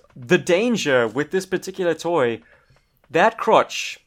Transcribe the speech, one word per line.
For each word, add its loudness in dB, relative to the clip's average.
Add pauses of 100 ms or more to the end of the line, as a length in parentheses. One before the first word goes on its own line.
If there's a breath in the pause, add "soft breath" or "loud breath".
(140)
the 0
danger 0
with -4
this -2
particular -4
toy, -2 (680 soft breath)
that 2
crotch, 0